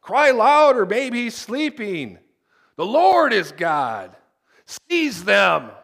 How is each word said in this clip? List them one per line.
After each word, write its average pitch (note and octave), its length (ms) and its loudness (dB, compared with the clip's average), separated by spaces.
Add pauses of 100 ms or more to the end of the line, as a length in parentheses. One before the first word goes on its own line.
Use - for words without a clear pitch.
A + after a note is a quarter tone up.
"Cry C4+ 300 2
louder, C4 560 4
maybe A#3+ 380 -4
he's A#3 100 -8
sleeping. G#3 840 -8 (580)
The E3 100 -4
Lord D#4+ 460 2
is E3+ 180 -2
God. B2+ 680 -6 (500)
Seize D4 580 -6
them." F#3 480 2 (120)